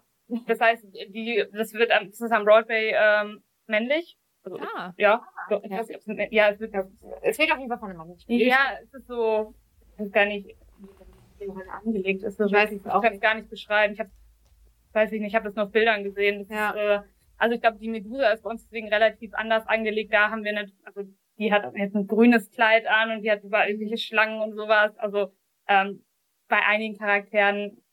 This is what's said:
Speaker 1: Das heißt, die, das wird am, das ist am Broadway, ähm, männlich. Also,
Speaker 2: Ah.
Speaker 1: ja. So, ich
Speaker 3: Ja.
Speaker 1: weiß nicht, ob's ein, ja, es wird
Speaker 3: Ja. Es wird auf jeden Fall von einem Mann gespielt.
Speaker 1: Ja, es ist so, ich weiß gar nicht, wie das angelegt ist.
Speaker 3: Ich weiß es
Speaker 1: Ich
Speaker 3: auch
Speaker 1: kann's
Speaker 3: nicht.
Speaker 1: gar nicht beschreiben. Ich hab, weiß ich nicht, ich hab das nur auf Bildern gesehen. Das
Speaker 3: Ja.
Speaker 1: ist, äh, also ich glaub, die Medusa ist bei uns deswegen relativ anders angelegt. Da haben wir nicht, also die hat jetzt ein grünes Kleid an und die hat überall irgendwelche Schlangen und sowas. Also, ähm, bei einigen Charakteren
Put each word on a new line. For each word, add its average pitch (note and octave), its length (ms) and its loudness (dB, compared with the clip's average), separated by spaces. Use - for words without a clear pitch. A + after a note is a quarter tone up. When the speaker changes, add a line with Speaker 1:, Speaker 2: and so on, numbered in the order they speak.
Speaker 1:
Das A3+ 140 0
heißt, A#3 260 2
die, A3 440 -2
das G#3+ 220 -6
wird A3 160 2
am, G#3 180 2
das - 120 -20
ist A#3 100 -6
am G#3+ 140 2
Broadway, A3 520 4
ähm, G#3 460 2
männlich. B3 500 -2
Also, F#3 160 -12
Speaker 2:
Ah. A3+ 360 -10
Speaker 1:
ja. G#3 240 4
So, G3+ 160 -2
ich G3+ 80 -14
Speaker 3:
Ja. F#3+ 60 -6
Speaker 1:
weiß A3 100 -6
nicht, - 80 -14
ob's - 120 -14
ein, G#3 220 -6
ja, G#3 200 6
es G#3 100 -4
wird A3 120 -10
Speaker 3:
Ja. G3 120 -4
Es - 140 0
wird G#3+ 140 2
auf D#4 80 0
jeden C4 100 -10
Fall A#3 120 -6
von G#3+ 100 -12
einem F3 80 -14
Mann E3+ 160 -18
gespielt. A3+ 320 -2
Speaker 1:
Ja, B3+ 340 2
es A3+ 140 -20
ist C4 140 -20
so, A3 460 -2
ich G#3+ 80 -8
weiß G3 80 -8
gar G3+ 140 4
nicht, G3+ 200 -8
wie G3+ 80 -12
das F#3+ 200 -12
angelegt G3 380 -2
ist. G3+ 180 -6
Speaker 3:
Ich G3+ 120 2
weiß G#3 180 4
es G#3+ 80 -8
Speaker 1:
Ich - 80 -18
Speaker 3:
auch G3 160 0
Speaker 1:
kann's A3 120 2
Speaker 3:
nicht. G3 80 -8
Speaker 1:
gar A3 120 2
nicht A3 160 -10
beschreiben. G#3 440 0
Ich G3+ 40 -8
hab, A3 80 -8
weiß G#3+ 180 2
ich A3 100 -4
nicht, G#3 100 -6
ich G3+ 40 -2
hab A3 80 0
das G#3 140 -10
nur G#3+ 80 -2
auf G3 80 -6
Bildern A3 320 2
gesehen. G3+ 360 -2
Das G3 80 -16
Speaker 3:
Ja. G#3+ 220 -2
Speaker 1:
ist, - 60 -6
äh, G#3 240 0
also A#3 180 0
ich A#3 40 -10
glaub, A3+ 180 2
die A3 100 -8
Medusa A3+ 420 -2
ist A3+ 140 -2
bei G3+ 60 -6
uns A3+ 140 -10
deswegen G#3+ 240 -10
relativ G#3+ 460 0
anders A3 320 0
angelegt. G#3+ 460 -2
Da G#3 180 4
haben A3 140 -6
wir G#3 80 -4
nicht, G#3 220 -6
also G3+ 180 -12
die G#3 140 0
hat G#3 220 2
jetzt G3+ 220 -4
ein G3+ 100 -2
grünes A3+ 460 4
Kleid A3 340 2
an A3 240 0
und A3 120 -8
die A3 80 -2
hat G#3 120 -2
überall G3+ 260 0
irgendwelche G#3+ 300 -6
Schlangen A3 420 -2
und A3 140 -6
sowas. G#3+ 440 2
Also, G3+ 340 -4
ähm, G3 380 0
bei G#3+ 160 2
einigen G#3+ 340 0
Charakteren G3+ 800 0